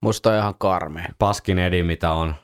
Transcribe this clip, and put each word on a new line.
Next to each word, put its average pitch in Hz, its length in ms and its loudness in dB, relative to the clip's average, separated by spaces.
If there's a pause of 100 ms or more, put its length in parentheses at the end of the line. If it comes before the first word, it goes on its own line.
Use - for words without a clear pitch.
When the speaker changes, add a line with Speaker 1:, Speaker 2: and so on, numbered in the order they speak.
Speaker 1:
Musta 110 280 0
on 107 60 2
ihan 104 220 -2
karmea. 87 480 -2 (120)
Speaker 2:
paskin 98 400 2
Eddie, 90 240 2
mitä 85 280 0
on, 80 320 -2